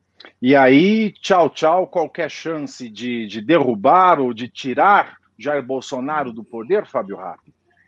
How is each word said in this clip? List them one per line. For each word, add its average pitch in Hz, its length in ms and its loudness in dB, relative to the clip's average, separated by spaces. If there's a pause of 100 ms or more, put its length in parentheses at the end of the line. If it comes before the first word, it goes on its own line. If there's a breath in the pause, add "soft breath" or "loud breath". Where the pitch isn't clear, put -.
(400 loud breath)
E 131 160 4
aí, 180 560 4
tchau, 175 380 0
tchau, 175 360 0
qualquer 165 440 -6
chance 147 580 -10
de, 117 380 -8
de 107 140 -12
derrubar 143 800 2
ou 123 140 -2
de 117 140 -10
tirar 156 680 0 (200)
Jair 139 240 -4
Bolsonaro 131 680 -6
do 113 100 -16
poder, 120 440 -4
Fábio 98 300 -6
Rappi? 90 360 -16 (360)